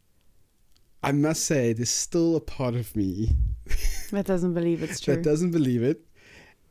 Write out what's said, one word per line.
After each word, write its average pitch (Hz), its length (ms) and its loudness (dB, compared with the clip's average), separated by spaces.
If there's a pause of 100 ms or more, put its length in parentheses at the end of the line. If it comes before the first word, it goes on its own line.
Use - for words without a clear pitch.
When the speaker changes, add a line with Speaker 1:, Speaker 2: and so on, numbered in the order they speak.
(1040)
Speaker 1:
I 135 80 0
must 151 320 0
say, 123 280 2
there's 117 180 -2
still 165 460 0
a 147 40 -2
part 123 340 -4
of 117 220 -6
me 104 400 0 (360)
<laughs> - 380 2
Speaker 2:
That 202 140 -2
doesn't 180 300 0
believe 170 280 0
it's 147 180 -6
true. 143 160 0
Speaker 1:
that 165 60 -4
doesn't 156 300 2
believe 127 300 2
it. 143 180 0 (720)